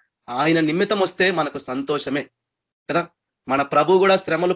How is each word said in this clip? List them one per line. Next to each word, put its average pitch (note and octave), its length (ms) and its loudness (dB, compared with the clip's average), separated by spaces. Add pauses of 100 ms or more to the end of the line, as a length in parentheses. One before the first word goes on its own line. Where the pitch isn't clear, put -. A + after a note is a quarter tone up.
(300)
ఆయన D3+ 300 0
నిమిత్తం F#3+ 400 0
వస్తే F#3 320 0
మనకు D#3 260 -4
సంతోషమే C#3 680 -4 (600)
కదా. E3+ 180 -2 (400)
మన C3+ 160 0
ప్రభు D3+ 380 2
కూడా F#3+ 160 6
శ్రమలు F3 380 0